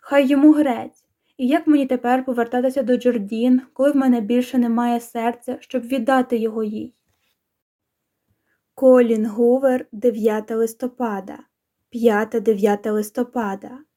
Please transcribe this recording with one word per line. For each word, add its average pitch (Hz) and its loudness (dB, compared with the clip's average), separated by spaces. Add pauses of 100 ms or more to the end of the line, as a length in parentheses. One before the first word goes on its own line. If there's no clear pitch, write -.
Хай 285 2
йому 285 6
грець. 269 -2 (320)
І 254 -4
як 320 0
мені 294 2
тепер 254 -2
повертатися 254 -2
до 247 0
Джордін, 240 0 (120)
коли 285 0
в 285 0
мене 254 2
більше 247 -2
немає 240 0
серця, 233 -6
щоб 254 -8
віддати 254 0
його 220 -4
їй? 214 -8 (1800)
Колін 240 4
Гувер, 247 0
дев'яте 214 -2
листопада. 226 -6 (520)
П'яте-дев'яте 214 0
листопада. 214 -6 (260)